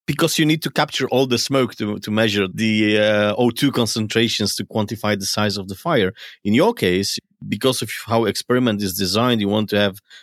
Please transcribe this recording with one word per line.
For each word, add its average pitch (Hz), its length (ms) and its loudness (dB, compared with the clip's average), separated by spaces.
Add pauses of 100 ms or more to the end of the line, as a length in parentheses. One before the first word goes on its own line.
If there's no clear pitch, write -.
because 156 320 0
you 165 80 2
need 156 180 2
to 156 80 -4
capture 147 400 -2
all 131 180 4
the 120 100 2
smoke 131 380 0
to, 104 240 -4
to - 100 -8
measure 104 420 2
the, 107 460 2
uh, 104 400 2
O 123 120 4
two 131 200 0
concentrations 110 840 0
to 98 80 -6
quantify 107 540 -2
the 98 80 -10
size 107 300 -2
of 95 120 -8
the 98 80 -10
fire. 117 360 0 (320)
In 101 100 2
your 196 200 4
case, 98 440 0 (300)
because 113 340 -2
of 113 80 -6 (160)
how 117 180 2
experiment 113 580 0
is 95 120 -2
designed, 107 460 0
you 101 80 0
want 104 220 0
to 104 80 0
have 101 220 0 (220)